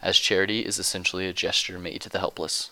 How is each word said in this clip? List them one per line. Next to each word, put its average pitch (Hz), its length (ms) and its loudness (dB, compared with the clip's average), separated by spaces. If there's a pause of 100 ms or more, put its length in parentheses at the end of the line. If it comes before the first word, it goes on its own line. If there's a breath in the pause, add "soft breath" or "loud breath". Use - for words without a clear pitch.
as - 160 2
charity 101 440 4
is - 180 -2
essentially 92 500 -2
a 90 60 -2
gesture - 440 0
made 85 220 -6
to - 80 -10
the 92 120 0
helpless. - 520 -2